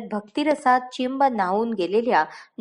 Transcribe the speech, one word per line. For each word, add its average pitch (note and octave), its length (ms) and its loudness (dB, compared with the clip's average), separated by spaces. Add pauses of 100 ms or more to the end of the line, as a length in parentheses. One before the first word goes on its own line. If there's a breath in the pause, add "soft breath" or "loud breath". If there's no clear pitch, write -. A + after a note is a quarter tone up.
(120)
भक्तिरसात C4+ 680 0 (120)
चिंब C4 300 -2
न्हाऊन A3+ 500 0
गेलेल्या G3 520 2 (360 loud breath)